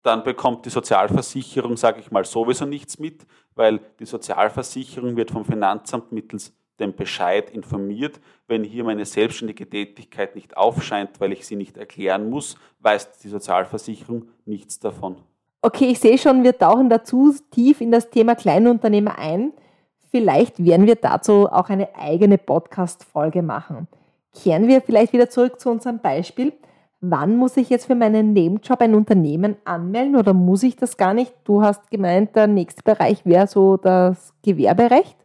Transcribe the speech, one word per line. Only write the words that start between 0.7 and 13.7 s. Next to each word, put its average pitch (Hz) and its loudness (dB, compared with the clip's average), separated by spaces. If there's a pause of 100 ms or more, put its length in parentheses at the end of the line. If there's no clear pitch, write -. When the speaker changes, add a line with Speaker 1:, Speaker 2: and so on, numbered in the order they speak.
Speaker 1:
sag 113 -2
ich - -20
mal, 98 -2
sowieso 123 -4
nichts 143 -14
mit, 156 -16 (260)
weil 107 0 (180)
die 110 -18
Sozialversicherung 120 -6
wird 113 -4
vom 110 -10
Finanzamt 107 -6
mittels - -14 (240)
dem 101 -8
Bescheid 95 -6
informiert. 104 -12 (260)
Wenn 113 -6
hier 113 -12
meine 107 -6
selbstständige 110 -8
Tätigkeit - -12
nicht - -20
aufscheint, 104 -4
weil 98 -4
ich - -16
sie 104 -14
nicht - -14
erklären 98 -8
muss, 143 -12 (240)
weiß 104 -2
die 104 -20
Sozialversicherung 104 -8 (160)